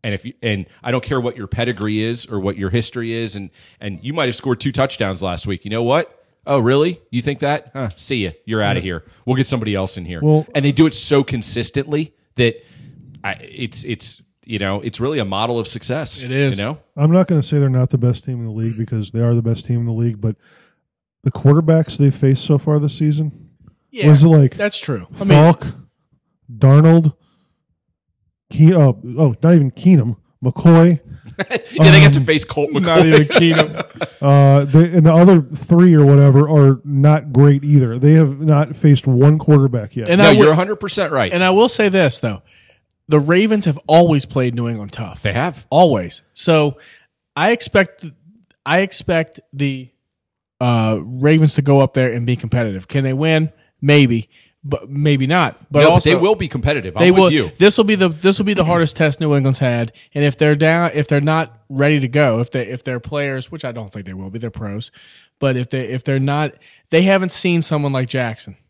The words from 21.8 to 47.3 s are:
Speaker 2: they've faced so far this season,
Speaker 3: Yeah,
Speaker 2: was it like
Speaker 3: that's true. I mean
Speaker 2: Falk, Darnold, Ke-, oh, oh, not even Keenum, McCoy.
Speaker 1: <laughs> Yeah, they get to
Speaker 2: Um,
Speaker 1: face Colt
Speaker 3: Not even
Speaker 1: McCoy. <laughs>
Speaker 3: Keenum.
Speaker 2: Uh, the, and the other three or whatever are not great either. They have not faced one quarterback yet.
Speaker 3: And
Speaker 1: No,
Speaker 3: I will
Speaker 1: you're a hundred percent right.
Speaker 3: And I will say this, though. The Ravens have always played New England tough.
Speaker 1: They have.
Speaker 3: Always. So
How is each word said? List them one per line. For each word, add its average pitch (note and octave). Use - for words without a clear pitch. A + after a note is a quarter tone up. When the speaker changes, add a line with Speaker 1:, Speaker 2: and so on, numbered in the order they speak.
Speaker 2:
they've C#3
faced C3+
so C#3+
far D3+
this D3
season, D3+
Speaker 3:
Yeah, G#3+
Speaker 2:
was D3
it E3+
like D3
Speaker 3:
that's G#3
true. G#2+
I G3+
mean G3
Speaker 2:
Falk, D#3
Darnold, D3+
Ke-, D#3
oh, C#3
oh, C#3
not E3+
even C#3+
Keenum, C3+
McCoy. E3
Speaker 1:
<laughs> -
Yeah, D#3
they D3+
get D3
to C#3
Speaker 2:
Um, B2
Speaker 1:
face D#3
Colt D3
Speaker 3:
Not E3
even D3+
Speaker 1:
McCoy. -
<laughs> E3+
Speaker 3:
Keenum. -
Speaker 2:
Uh, C#3
the, D#3+
and D#3
the E3+
other F3
three E3+
or D3
whatever C#3
are C#3
not C#3+
great C#3
either. C3
They C#3+
have C#3+
not D3+
faced C#3+
one C#3
quarterback C3
yet. A2+
Speaker 3:
And F#3
Speaker 1:
No, -
Speaker 3:
I -
will C3
Speaker 1:
you're D3+
a D#3
hundred G3+
percent G3+
right. A2+
Speaker 3:
And F3
I F#3
will A3
say G#3
this, F#3
though. G#2
The D3+
Ravens F#3+
have D3
always D#3+
played B2+
New A#2
England G#2+
tough. F#2
Speaker 1:
They G2+
have. C#3+
Speaker 3:
Always. C3
So D3+